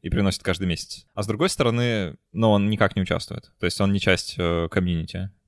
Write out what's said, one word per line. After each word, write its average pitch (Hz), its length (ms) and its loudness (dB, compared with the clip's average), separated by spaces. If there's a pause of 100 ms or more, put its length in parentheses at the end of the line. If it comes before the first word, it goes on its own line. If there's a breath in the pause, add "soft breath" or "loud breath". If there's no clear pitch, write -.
и 82 80 -8
приносит 98 340 0
каждый 90 240 -2
месяц. - 460 -6
А 104 100 -4
с 95 40 -10
другой 117 220 0
стороны, 117 680 0 (180)
ну, 110 160 4
он 101 200 4
никак 104 260 2
не 95 80 2
участвует. - 560 -6
То - 60 0
есть - 160 -2
он 98 120 4
не 101 60 2
часть, - 380 0
э, 85 320 0
комьюнити 90 600 -2 (180)